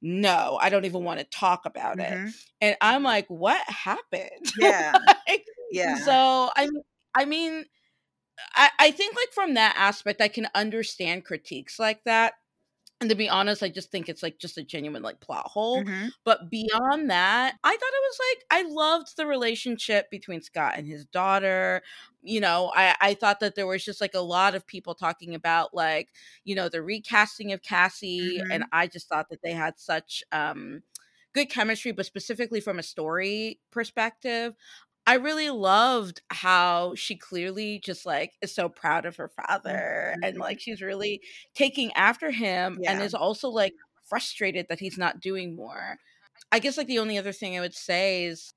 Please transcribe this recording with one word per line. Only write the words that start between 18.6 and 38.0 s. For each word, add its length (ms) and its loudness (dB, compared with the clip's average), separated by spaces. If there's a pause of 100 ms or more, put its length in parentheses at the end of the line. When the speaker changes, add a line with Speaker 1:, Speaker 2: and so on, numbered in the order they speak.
Speaker 1:
loved 460 0
the 100 -4
relationship 840 -2
between 300 -10
Scott 340 -4
and 100 -8
his 200 -14
daughter. 760 0 (400)
You 200 -2
know, 340 2
I, 240 8
I 140 6
thought 260 2
that 160 -2
there 120 -4
was 180 -2
just, 160 -8
like, 140 -4
a 40 0
lot 340 2
of 140 -6
people 280 -12
talking 380 -6
about, 400 0
like, 360 -2 (340)
you 120 -4
know, 120 -2
the 140 -6
recasting 720 0
of 80 -8
Cassie. 800 0
Speaker 2:
Mm-hmm. 100 -6
Speaker 1:
And 220 -2
I 140 2
just 200 -14
thought 220 -2
that 120 -16
they 120 -6
had 260 -4
such, 420 -6 (120)
um, 500 -6 (500)
good 160 0
chemistry, 440 -2
but 120 -6
specifically 540 -6
from 200 -6
a 40 -10
story 800 -4 (100)
perspective, 840 -4 (540)
I 60 8
really 360 0
loved 720 4 (100)
how 640 2
she 220 -8
clearly 640 -6
just, 260 -10